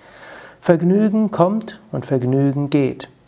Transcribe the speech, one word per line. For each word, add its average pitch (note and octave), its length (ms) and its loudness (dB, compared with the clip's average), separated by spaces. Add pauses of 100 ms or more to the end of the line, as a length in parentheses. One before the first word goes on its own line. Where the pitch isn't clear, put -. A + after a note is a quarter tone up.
(640)
Vergnügen G3 680 2
kommt G3 480 -2 (140)
und C3+ 140 -6
Vergnügen C#3 640 0
geht, C3+ 400 -2 (180)